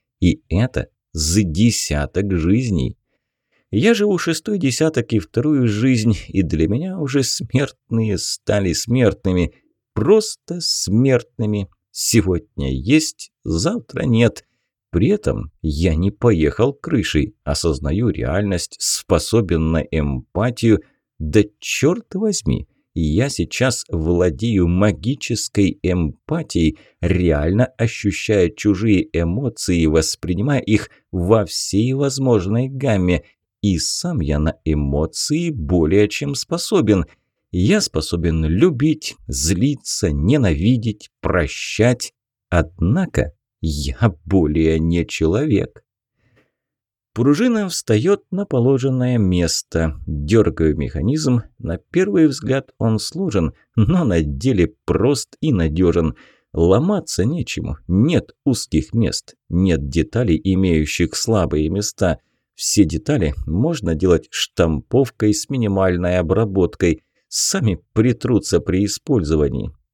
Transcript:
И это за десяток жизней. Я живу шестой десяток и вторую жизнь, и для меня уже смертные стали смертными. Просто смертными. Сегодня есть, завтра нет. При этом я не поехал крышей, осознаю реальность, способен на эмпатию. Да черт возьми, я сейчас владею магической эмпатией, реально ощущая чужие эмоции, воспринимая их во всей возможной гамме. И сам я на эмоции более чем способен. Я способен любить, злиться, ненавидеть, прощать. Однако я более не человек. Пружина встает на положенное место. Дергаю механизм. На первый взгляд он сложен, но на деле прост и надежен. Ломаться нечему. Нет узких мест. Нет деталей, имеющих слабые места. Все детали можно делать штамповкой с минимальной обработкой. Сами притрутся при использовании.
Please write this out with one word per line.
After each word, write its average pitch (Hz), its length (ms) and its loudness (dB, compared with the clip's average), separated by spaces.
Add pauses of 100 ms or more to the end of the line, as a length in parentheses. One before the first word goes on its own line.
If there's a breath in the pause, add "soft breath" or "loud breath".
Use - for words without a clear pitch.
(200)
И - 280 2
это - 380 -2 (260)
за 82 300 0
десяток 90 960 -2
жизней. 87 580 0 (760)
Я 196 220 2
живу 208 240 0
шестой 190 400 -4
десяток 151 540 0
и 113 60 2
вторую 131 480 0
жизнь, 110 500 2 (120)
и 95 140 0
для 80 260 0
меня 180 300 -4
уже 135 260 0
смертные 113 920 -2
стали 101 540 -2
смертными. 101 800 0 (400 soft breath)
Просто 180 680 0
смертными. 107 1080 0 (240)
Сегодня 87 800 -2
есть, 117 600 -2 (100)
завтра 165 600 -4
нет. 113 400 2 (460)
При 95 180 2
этом 67 440 -2 (100)
я 80 340 0
не 92 140 0
поехал 104 640 2
крышей, - 640 -2 (100)
осознаю 76 640 -2
реальность, 92 720 -4
способен 85 920 0
на 78 100 0
эмпатию. 95 1000 0 (400 loud breath)
Да 78 220 2 (180)
черт - 540 -2
возьми, 196 520 -4 (280)
я 85 340 0
сейчас - 600 -4
владею 90 800 0
магической 101 1160 0
эмпатией, 87 960 -2 (220 loud breath)
реально 87 640 0
ощущая 104 840 0
чужие 104 600 0
эмоции, 85 760 -2
воспринимая 87 720 0
их - 300 0 (220 soft breath)
во 98 320 2
всей 113 480 -2
возможной 131 760 0
гамме. 104 540 0 (400 soft breath)
И 98 160 2
сам 160 420 -4
я 73 180 -2
на 78 160 0 (100)
эмоции 78 840 -2
более 92 580 2
чем 143 260 -6
способен. 107 680 0 (480 soft breath)
Я 127 300 2
способен 80 640 -2
любить, 143 720 0 (100)
злиться, 87 840 -2
ненавидеть, 104 1000 0 (100)
прощать. - 920 -2 (340)
Однако 90 840 0 (280)
я 76 540 -2 (100)
более 80 540 2
не 82 260 0
человек. 101 800 -2 (1300)
Пружина 190 560 2
встает 156 640 0
на 196 160 -4
положенное 127 720 0
место. 87 880 0
Дергаю 78 680 2
механизм. 120 680 -2 (160)
На 90 180 -6
первый 180 520 2
взгляд 131 500 -4
он 110 200 2
сложен, 113 540 -2 (220 soft breath)
но 160 300 4
на 85 180 2
деле 82 520 0 (120)
прост - 540 0
и 156 120 0
надежен. 82 600 2 (400 soft breath)
Ломаться 101 720 2
нечему. 90 520 -4 (120)
Нет 117 420 2 (140)
узких - 500 -2
мест. - 400 -2 (140)
Нет 85 400 0
деталей, 82 540 0
имеющих 92 760 0
слабые 78 520 0
места. 92 520 -2 (340)
Все - 300 0
детали 82 500 -2 (120)
можно 107 480 -2
делать 85 360 2
штамповкой 104 1040 -2
с - 140 -8
минимальной 95 720 0
обработкой. 90 840 0 (300 soft breath)
Сами 107 460 -2 (140)
притрутся 113 680 0
при 92 240 -2
использовании. 78 840 -2 (240)